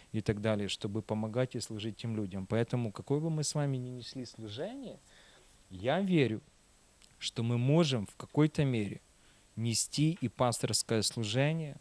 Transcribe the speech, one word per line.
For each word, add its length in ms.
и 100
так 200
далее, 260
чтобы 340
помогать 540
и 40
служить 380
тем 180
людям. 300
Поэтому, 460
какое 280
бы 120
мы 120
с 120
вами 220
ни 120
несли 360
служение, 720
я 280
верю, 400
что 240
мы 160
можем 480
в 100
какой-то 480
мере 380
нести 680
и 60
пасторское 720
служение, 800